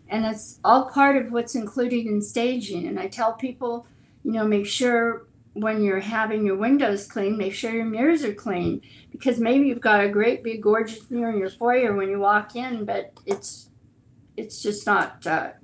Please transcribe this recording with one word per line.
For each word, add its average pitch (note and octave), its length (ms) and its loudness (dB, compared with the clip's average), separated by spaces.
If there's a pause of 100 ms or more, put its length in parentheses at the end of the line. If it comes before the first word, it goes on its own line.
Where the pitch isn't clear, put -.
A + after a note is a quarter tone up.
And A3 160 -2
it's A3 400 -6
all B3+ 240 6
part C#4 280 4
of A#3 160 -2
what's A#3 220 -4
included A#3+ 520 -2
in G#3 160 0
staging. A#3 640 -4
And G3+ 120 -6
I F#3+ 100 -6
tell A3+ 260 -2
people, A#3+ 520 -8 (380)
you A3 80 -2
know, A3 140 0
make G#3 200 2
sure A#3 600 0 (260)
when G#3+ 300 -2
you're F#3+ 180 2
having G#3+ 460 -2
your F#3+ 100 2
windows A3 500 2
clean, G#3 300 -2
make G3 160 -4
sure A3+ 200 -6
your A3+ 120 -2
mirrors C4+ 400 2
are G#3 80 -2
clean, F3 480 -4 (300)
because A#3 280 0
maybe B3+ 280 4
you've A#3+ 140 -2
got G#3 240 4
a G3+ 40 2
great G#3+ 360 2
big A3+ 180 -6
gorgeous G#3+ 480 0
mirror A#3+ 220 -2
in G#3+ 60 -2
your F#3+ 120 -2
foyer A#3+ 440 2
when F#3+ 140 -2
you G3 100 -2
walk G#3 380 2
in, A#3+ 280 -6
but G3+ 280 -6 (140)
it's, - 420 -6 (680)
it's - 260 -10
just G#3 240 -4
not, G3 400 0
uh, D#3+ 240 -2 (140)